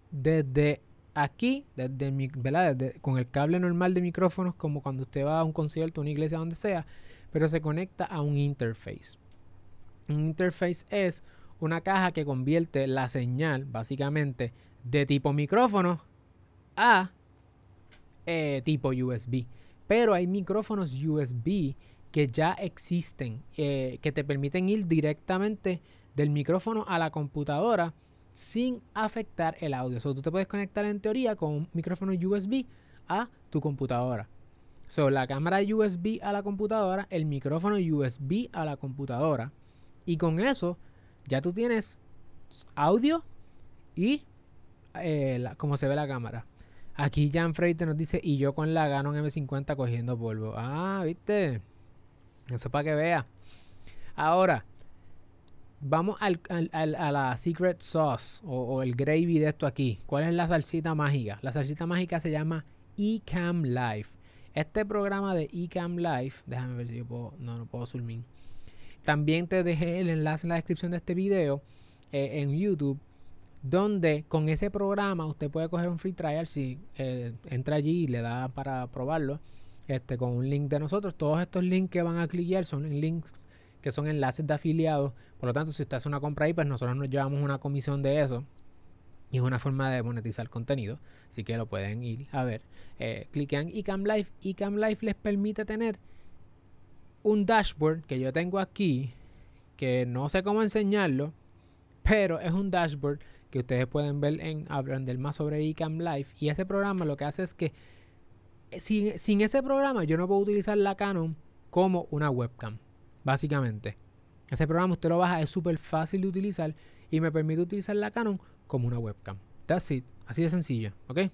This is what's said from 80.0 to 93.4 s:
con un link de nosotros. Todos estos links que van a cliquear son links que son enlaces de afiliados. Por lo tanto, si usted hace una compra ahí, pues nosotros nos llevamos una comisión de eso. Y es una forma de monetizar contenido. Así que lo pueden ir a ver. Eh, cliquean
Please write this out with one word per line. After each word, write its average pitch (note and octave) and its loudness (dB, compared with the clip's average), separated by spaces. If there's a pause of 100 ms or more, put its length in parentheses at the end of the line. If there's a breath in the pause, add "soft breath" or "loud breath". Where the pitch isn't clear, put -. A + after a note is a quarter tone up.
con B2 0
un B2 0
link C#3+ 0
de D3 2
nosotros. F3+ -2
Todos D#3 2
estos F3+ -2
links F#3 2
que F3 0
van E3+ 0
a E3+ 0
cliquear F3 0
son D3+ -4
links D#3+ -2 (500 soft breath)
que C#3 -2
son D3+ -2
enlaces D3+ 0
de D3 2
afiliados. D#3 2 (260 soft breath)
Por B2 -2
lo A#2+ 0
tanto, D3+ 0
si C#3+ -4
usted C3 -4
hace C3+ -4
una C#3+ -2
compra D3 0
ahí, E3 4
pues D#3+ 2
nosotros B2+ 0
nos C#3 -2
llevamos C#3 0
una C#3 0
comisión C#3 -2
de C#3 4
eso. C3 0 (840)
Y C3 -2
es B2 4
una B2+ 2
forma C3+ 0
de B2 0
monetizar A#2 -6
contenido. A#2+ -4 (300 soft breath)
Así A2+ -10
que A2+ -4
lo A2+ -4
pueden G2+ -4
ir B2 -8
a C3 -2
ver. A#2 -4 (360 loud breath)
Eh, A2+ -6
cliquean C#3+ -2